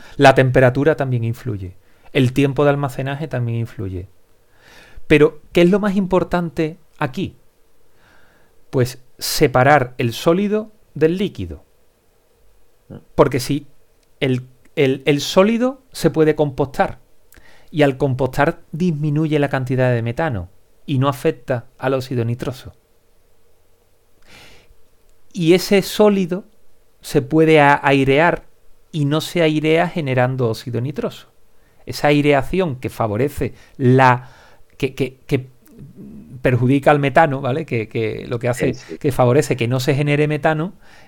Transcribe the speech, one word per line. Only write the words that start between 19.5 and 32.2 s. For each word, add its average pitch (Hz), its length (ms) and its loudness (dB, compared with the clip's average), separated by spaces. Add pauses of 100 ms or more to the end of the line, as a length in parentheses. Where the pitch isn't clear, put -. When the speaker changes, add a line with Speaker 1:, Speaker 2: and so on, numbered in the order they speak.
Speaker 1:
de 117 80 0
metano 117 480 -4 (380)
y 139 120 -2
no 135 100 0
afecta 131 580 -4 (120)
al 135 160 -2
óxido 127 300 -4
nitroso. 120 500 -8 (2500)
Y 170 220 2
ese 185 280 2
sólido 196 600 0 (560)
se - 220 -2
puede 156 380 4
a-, 143 220 4
airear 139 600 2 (480)
y 151 120 -2
no 147 160 0
se 170 220 -2
airea 156 460 2
generando 131 600 -2
óxido 117 320 -6
nitroso. 151 480 -8 (560)
Esa - 240 -2
aireación 147 680 2